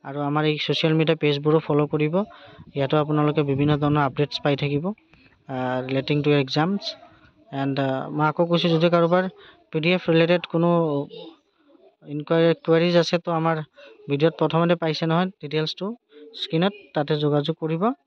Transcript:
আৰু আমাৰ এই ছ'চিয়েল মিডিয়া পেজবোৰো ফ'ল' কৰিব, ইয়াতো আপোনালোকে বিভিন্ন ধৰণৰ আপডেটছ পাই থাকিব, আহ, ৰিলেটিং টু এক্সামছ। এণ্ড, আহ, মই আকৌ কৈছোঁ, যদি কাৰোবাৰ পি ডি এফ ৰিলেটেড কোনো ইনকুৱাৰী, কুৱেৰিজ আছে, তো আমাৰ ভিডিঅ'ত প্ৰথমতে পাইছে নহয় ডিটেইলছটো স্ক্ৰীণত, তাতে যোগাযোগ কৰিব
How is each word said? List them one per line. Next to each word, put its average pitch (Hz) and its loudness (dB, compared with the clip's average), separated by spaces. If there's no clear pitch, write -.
আৰু 139 -8
আমাৰ 147 0
এই 156 0
ছ'চিয়েল 160 0
মিডিয়া 160 2
পেজবোৰো 147 2
ফ'ল' 147 0
কৰিব, 151 -2
ইয়াতো 139 0
আপোনালোকে 151 2
বিভিন্ন 143 0
ধৰণৰ 147 2
আপডেটছ 139 -2
পাই 143 2
থাকিব, 143 -4
আহ, 127 -8
ৰিলেটিং 135 -2
টু 147 2
এক্সামছ। 151 0
এণ্ড, 139 -4
আহ, 135 -2
মই 151 -2
আকৌ 156 0
কৈছোঁ, 170 0
যদি 165 2
কাৰোবাৰ 170 2
পি - -6
ডি 165 0
এফ 180 0
ৰিলেটেড 165 4
কোনো 170 0
ইনকুৱাৰী, 151 0
কুৱেৰিজ 170 2
আছে, 170 2
তো 175 -4
আমাৰ 165 0
ভিডিঅ'ত 147 2
প্ৰথমতে 165 2
পাইছে 160 -2
নহয় 170 2
ডিটেইলছটো 156 -6
স্ক্ৰীণত, 175 -2
তাতে 147 -2
যোগাযোগ 147 0
কৰিব 165 -4